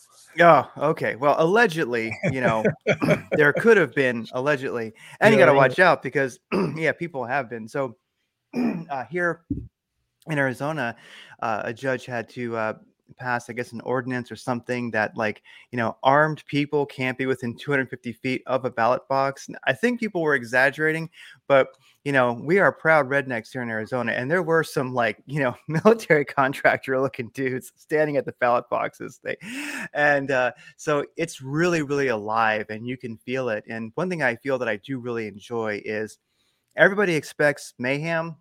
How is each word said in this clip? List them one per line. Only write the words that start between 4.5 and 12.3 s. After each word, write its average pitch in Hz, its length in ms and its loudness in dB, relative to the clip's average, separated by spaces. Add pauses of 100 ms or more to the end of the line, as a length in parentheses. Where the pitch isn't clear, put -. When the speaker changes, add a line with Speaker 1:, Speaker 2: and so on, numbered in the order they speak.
Speaker 1:
and 214 140 8
you 214 60 6
Speaker 2:
Yeah, 185 60 8
Speaker 1:
gotta 151 80 8
Speaker 2:
right. 135 180 6
Speaker 1:
watch 131 80 0
out 175 240 4
because, 135 360 -2 (120)
<clears throat> 170 240 -2
yeah, 160 160 0
people 139 340 -8
have 127 240 -4
been. 110 180 -12
So, 131 300 -6 (560)
<clears throat> - 20 -10
uh, 170 540 -4
here 170 360 -4 (800)
in 156 120 -4
Arizona, 135 560 -2 (460)
uh, 113 240 -2
a 120 80 -6
judge 127 320 -4
had 117 240 -8
to, 120 260 -8